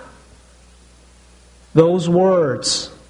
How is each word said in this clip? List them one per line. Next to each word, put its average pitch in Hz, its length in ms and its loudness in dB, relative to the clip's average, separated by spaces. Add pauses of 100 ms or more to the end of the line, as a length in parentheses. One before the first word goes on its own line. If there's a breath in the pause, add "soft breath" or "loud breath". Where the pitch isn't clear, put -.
(1800 loud breath)
those 170 340 2
words, 175 800 -2 (200)